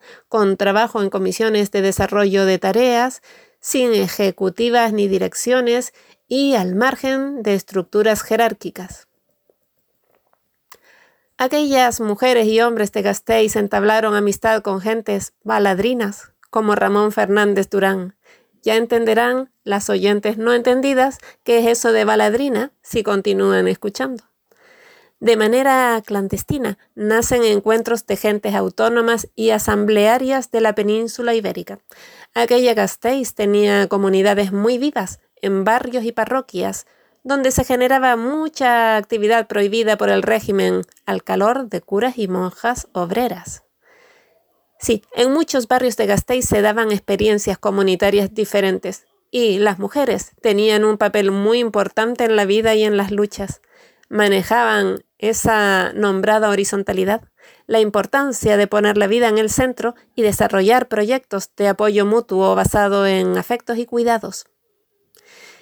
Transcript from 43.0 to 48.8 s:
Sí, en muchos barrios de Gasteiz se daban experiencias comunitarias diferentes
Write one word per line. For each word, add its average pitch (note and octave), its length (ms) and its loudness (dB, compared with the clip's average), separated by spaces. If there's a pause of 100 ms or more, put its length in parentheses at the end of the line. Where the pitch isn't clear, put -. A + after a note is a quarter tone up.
Sí, A3 240 -2 (100)
en B3+ 180 0
muchos C#4+ 360 -2
barrios B3+ 300 0
de A3 80 0
Gasteiz B3 400 0
se G#3 160 0
daban G#3+ 280 0
experiencias G3+ 680 0
comunitarias G3 720 0
diferentes G3 720 -2 (260)